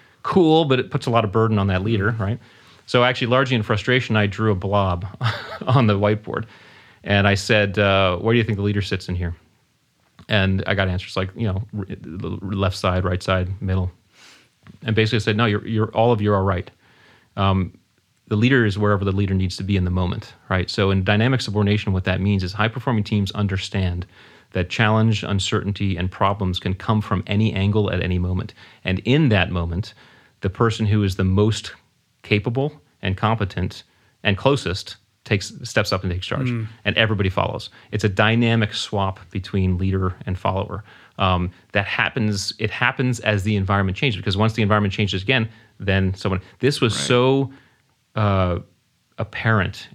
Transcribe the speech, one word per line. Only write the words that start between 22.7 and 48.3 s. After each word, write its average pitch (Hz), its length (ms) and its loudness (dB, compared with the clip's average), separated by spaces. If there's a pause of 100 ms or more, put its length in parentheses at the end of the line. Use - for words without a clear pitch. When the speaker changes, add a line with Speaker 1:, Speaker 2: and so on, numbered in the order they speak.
Speaker 1:
teams 101 280 0
understand 92 720 -2 (460)
that 90 180 -2
challenge, 110 520 2
uncertainty, 98 760 -2
and 90 120 -2
problems 98 480 0
can 92 140 -4
come 107 300 -2
from 90 240 -2
any 107 260 0
angle 101 380 0
at 90 120 -2
any 90 160 0
moment. 90 360 -2 (280)
And 92 220 -2
in 143 240 4
that 98 220 2
moment, 85 420 -4 (480)
the 98 80 -2
person 110 380 0
who 104 160 2
is 95 140 0
the 95 80 -2
most 104 500 0 (480)
capable 123 580 -2 (220)
and 92 120 -2
competent 101 680 -2 (400)
and 101 160 0
closest - 580 -2 (280)
takes, - 280 -2 (100)
steps 107 300 -2
up 95 100 -2
and 92 100 -2
takes 90 140 -6
charge, 127 240 -4
Speaker 2:
Mm. 113 160 -4 (180)
Speaker 1:
and 107 120 0
everybody 104 340 2
follows. - 380 -4 (240)
It's 104 120 -2
a 104 60 4
dynamic 113 640 2
swap 98 460 -4 (100)
between 92 460 0
leader 92 380 0 (120)
and 92 120 -4
follower. 95 440 -4 (360)
Um, 90 320 2 (220)
that 101 140 0
happens, 104 720 -2
it 107 120 -10
happens 123 500 -2
as 104 220 0
the 107 140 0
environment 95 420 0
changes, 131 200 0
because 95 180 -2
once 110 180 2
the 117 80 0
environment 104 320 2
changes 98 280 -2
again, 113 260 0 (300)
then 95 360 0
someone, 95 260 -4 (180)
this 143 220 0
was 110 140 0
Speaker 2:
Right. - 120 -4
Speaker 1:
so, 131 460 2 (640)
uh, 95 420 2 (600)